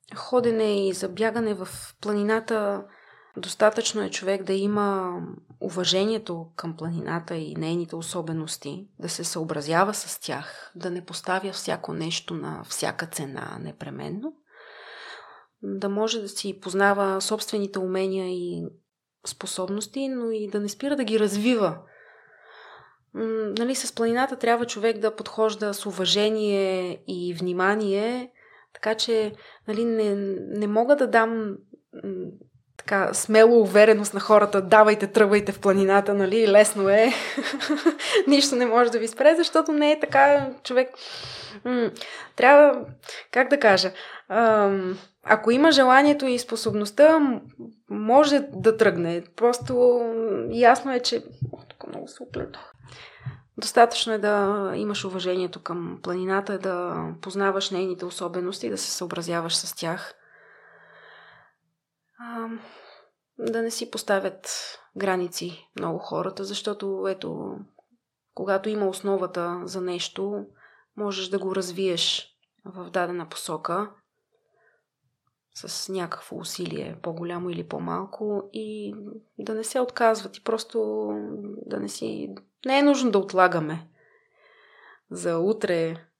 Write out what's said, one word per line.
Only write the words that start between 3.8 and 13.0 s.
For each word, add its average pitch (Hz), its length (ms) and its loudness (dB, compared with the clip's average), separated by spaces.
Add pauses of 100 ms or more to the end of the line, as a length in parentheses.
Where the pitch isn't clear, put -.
е 190 80 -4
човек 196 340 -4
да 190 100 -2
има 196 680 0 (420)
уважението 185 920 -2
към 165 220 -10
планината 165 580 -6
и 151 200 -10
нейните 165 400 -4
особености, 160 920 -8 (120)
да 170 100 -8
се 170 140 -8
съобразява 165 720 -2
с - 260 -10
тях, - 560 -12
да 180 160 -8
не 180 140 -8
поставя 190 460 -6
всяко 160 420 -6
нещо 165 400 -8
на 151 300 -10
всяка - 420 -6